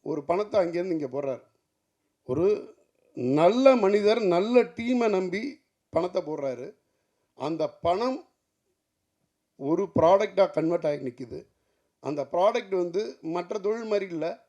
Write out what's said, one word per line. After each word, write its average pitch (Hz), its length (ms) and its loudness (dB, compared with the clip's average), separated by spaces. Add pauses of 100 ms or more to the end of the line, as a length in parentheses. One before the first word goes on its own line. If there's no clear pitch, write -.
ஒரு 147 220 -6
பணத்தை 208 360 0
அங்கேருந்து 175 300 -2
இங்கே 160 140 -2
போடுறாரு. 135 380 -6 (840)
ஒரு 175 500 0 (400)
நல்ல 196 600 4
மனிதர், 208 440 4
நல்ல 208 420 4
டீமை 233 460 0
நம்பி 190 520 -2 (300)
பணத்தை 180 320 -2
போடுறாரு. 139 520 -8 (600)
அந்த 151 340 -4
பணம் 233 560 -2 (1300)
ஒரு 165 380 -2
ப்ராடக்டாக 190 560 4
கன்வெர்ட் 165 360 -2
ஆகி 147 100 0
நிக்குது. 127 480 -12 (560)
அந்த 139 320 -6
ப்ராடக்ட் 196 420 0
வந்து 185 460 -4
மற்ற 175 380 -6
தொழில் 220 280 -4
மாதிரி 202 200 0
இல்ல. 170 420 -8